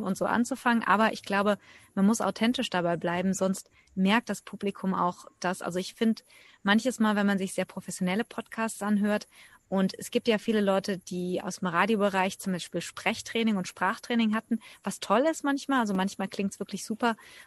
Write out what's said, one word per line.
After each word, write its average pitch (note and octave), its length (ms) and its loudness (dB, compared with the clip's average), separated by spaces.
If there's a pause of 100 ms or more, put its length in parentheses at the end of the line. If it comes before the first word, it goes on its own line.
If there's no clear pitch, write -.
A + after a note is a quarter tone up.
und F#3+ 120 -2
so F#3 80 -2
anzufangen. A#3+ 600 0
Aber G#3 280 4
ich - 120 -12
glaube, G3+ 340 2 (360)
man G3 120 4
muss A3+ 140 4
authentisch A3+ 500 0
dabei E3+ 260 0
bleiben, F3+ 380 0
sonst F#3+ 360 -2 (260)
merkt G3 320 4
das G3+ 140 -6
Publikum G3+ 520 -4
auch F3+ 320 -2 (140)
das. F#3 220 -2
Also F3+ 180 -4
ich - 140 -10
finde, A3+ 280 0 (400)
manches A3+ 380 2
Mal, G#3+ 160 4
wenn G3+ 100 2
man G3+ 120 2
sich F#3 160 -4
sehr F#3 100 -2
professionelle F#3 600 -4
Podcasts - 580 -8
anhört, G#3 440 2 (420)
und F#3+ 300 2
es - 120 -12
gibt - 180 0
ja G#3+ 100 2
viele G#3+ 240 0
Leute, G3 340 0
die F3+ 460 -6
aus F#3 160 -8
dem F#3+ 100 -4
Radiobereich F#3+ 680 2
zum F#3 160 -4
Beispiel E3+ 260 -6
Sprechtraining A3+ 760 -2
und F#3 120 -4
Sprachtraining A3 640 -2
hatten, A3+ 260 -4 (220)
was - 160 -6
toll A#3+ 320 2
ist - 140 -6
manchmal. C#4 360 0
Also G#3 120 0
manchmal F#3+ 360 -2
klingt's G3 300 -4
wirklich - 280 -8
super. A3+ 300 -2 (300)